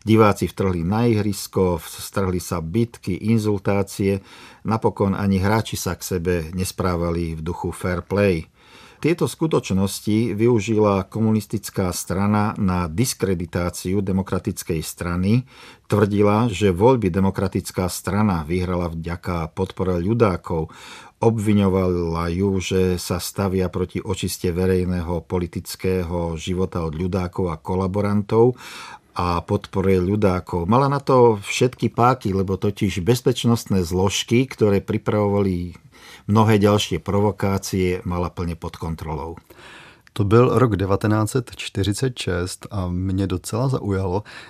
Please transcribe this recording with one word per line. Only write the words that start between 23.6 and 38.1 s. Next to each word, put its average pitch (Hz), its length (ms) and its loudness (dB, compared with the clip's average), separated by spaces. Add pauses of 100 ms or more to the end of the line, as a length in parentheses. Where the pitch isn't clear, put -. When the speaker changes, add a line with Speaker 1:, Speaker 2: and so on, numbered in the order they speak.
Speaker 1:
proti 92 320 -4
očiste 95 480 -4
verejného 90 800 0
politického 87 1040 -4
života 90 480 -4
od 80 160 -6
ľudákov 90 560 -2
a 80 80 -10
kolaborantov 101 960 2 (560)
a 87 320 -2
podporuje 95 560 0
ľudákov. 90 640 0
Mala 127 240 4
na 143 80 0
to 123 480 6
všetky - 480 -2
páky, 117 400 2
lebo 95 240 0
totiž 101 480 -2
bezpečnostné 117 800 0
zložky, 98 640 0
ktoré 101 320 2
pripravovali 101 1040 -2 (440)
mnohé 107 320 6
ďalšie 104 400 2
provokácie, 98 1040 -2
mala 90 240 -2